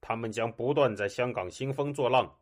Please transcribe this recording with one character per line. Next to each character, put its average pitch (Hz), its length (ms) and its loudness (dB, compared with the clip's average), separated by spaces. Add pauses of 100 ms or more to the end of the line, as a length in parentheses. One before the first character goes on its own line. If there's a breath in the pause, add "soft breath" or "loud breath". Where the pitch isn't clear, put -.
他 - 160 -4
们 113 160 -6
将 113 180 0
不 123 220 -2
断 135 240 4
在 101 100 0
香 123 240 -2
港 95 200 -4
兴 131 200 -6
风 143 220 -2
作 143 160 0
浪 123 340 4